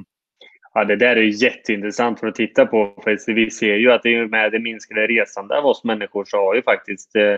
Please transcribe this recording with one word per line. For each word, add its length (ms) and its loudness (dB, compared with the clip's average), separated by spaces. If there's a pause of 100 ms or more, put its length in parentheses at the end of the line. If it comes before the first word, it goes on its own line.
(760)
Ja, 100 2
det 120 0
där 200 2
är 60 4
ju 80 2
jätteintressant 920 -2
för 60 -6
att 80 -6
titta 320 2
på. 380 -2
För 300 -2
vi 160 0
ser 260 0
ju 160 4
att 100 2
det 120 2
är 120 0
med 260 0
det 60 -2
minskade 480 -4
resande 520 -2
av 80 -2
oss 180 0
människor 400 -4
så 120 -6
har 180 2
ju 80 0
faktiskt, 540 -4
eh, 220 2